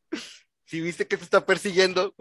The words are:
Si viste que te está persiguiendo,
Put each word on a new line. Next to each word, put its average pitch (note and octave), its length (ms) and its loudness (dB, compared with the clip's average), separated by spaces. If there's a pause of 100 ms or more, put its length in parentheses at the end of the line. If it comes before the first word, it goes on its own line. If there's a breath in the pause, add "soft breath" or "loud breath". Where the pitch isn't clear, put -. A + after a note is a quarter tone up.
(640 loud breath)
Si E3 160 -10
viste F3 260 -6
que G3 120 -6
te E3+ 80 -8
está F#3+ 200 2
persiguiendo, F#3 760 0